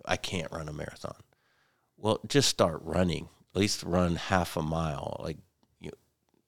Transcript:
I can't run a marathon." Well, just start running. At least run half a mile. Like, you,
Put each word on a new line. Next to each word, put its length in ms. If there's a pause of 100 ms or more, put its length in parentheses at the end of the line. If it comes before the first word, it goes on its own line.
I 120
can't 340
run 180
a 40
marathon." 440 (800)
Well, 300
just 220
start 340
running. 460 (260)
At 60
least 220
run 340
half 400
a 60
mile. 600
Like, 160 (420)
you, 100 (580)